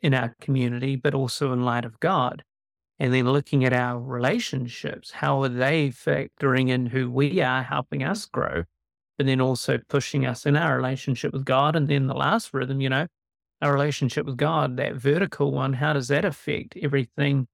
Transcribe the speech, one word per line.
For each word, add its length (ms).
in 100
our 280
community, 560
but 180
also 380
in 120
light 220
of 120
God. 460
And 140
then 160
looking 360
at 80
our 260
relationships, 1120
how 300
are 60
they 400
factoring 800
in 180
who 240
we 300
are, 220
helping 420
us 220
grow, 360
but 80
then 140
also 380
pushing 360
us 220
in 100
our 200
relationship 560
with 120
God. 300
And 140
then 180
the 80
last 400
rhythm, 260
you 100
know, 160
our 120
relationship 520
with 120
God, 400
that 180
vertical 560
one, 220
how 220
does 140
that 160
affect 520
everything 760